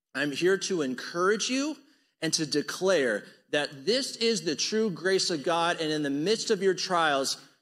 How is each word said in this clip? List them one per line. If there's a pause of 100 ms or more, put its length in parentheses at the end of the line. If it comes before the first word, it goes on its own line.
(140)
I'm
here
to
encourage
you (460)
and
to
declare (240)
that
this
is
the
true
grace
of
God,
and
in
the
midst
of
your
trials, (260)